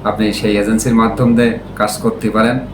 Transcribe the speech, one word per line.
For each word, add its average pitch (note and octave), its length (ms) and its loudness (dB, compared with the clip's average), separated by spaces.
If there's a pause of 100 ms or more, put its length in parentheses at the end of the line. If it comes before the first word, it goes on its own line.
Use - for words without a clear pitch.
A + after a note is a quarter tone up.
আপনি G#2 280 0
সেই G#2 240 0
এজেন্সির A2 380 0
মাধ্যম A2+ 400 2
দিয়ে A#2 240 2 (180)
কাজ - 200 -2
করতে A2 340 -2
পারেন। A#2 280 2 (160)